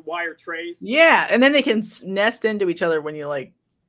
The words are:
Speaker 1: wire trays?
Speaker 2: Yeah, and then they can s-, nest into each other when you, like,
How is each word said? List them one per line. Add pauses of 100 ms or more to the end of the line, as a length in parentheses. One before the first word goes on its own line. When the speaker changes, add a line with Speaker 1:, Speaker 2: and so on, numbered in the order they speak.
Speaker 1:
wire
trays?
Speaker 2:
Yeah,
and
then
they
can
s-,
nest
into
each
other
when
you,
like, (340)